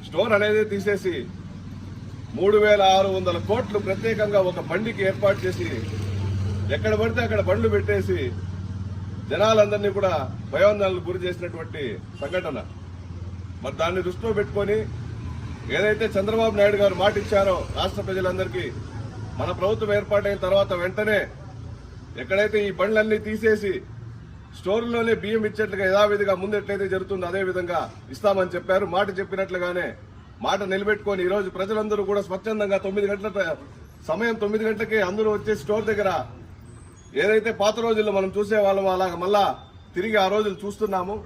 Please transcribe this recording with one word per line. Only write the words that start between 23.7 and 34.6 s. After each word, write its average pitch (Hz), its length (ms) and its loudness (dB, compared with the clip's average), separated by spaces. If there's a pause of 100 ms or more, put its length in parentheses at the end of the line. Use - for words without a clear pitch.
స్టోర్లోనే 233 640 0
బియ్యం 214 260 0
ఇచ్చేట్లుగా 196 420 -2
యథావిధిగా 202 520 4
ముందు 208 160 -2
ఎట్లయితే 196 340 -4
జరుగుతుందో 185 380 -4
అదే 190 180 -2
విధంగా 175 320 -2 (340)
ఇస్తామని 190 420 2
చెప్పారు. - 280 2 (120)
మాట 202 120 2 (100)
చెప్పినట్లుగానే 180 680 -4 (580)
మాట 180 160 2 (120)
నిలబెట్టుకొని 202 540 0
ఈరోజు 190 300 0
ప్రజలందరూ 208 540 0
కూడా 202 160 2
స్వచ్ఛందంగా 202 580 -2
తొమ్మిది 202 260 0
గంటల 202 260 -4
ట-, 165 200 0 (520)
సమయం 214 340 0
తొమ్మిది 214 260 0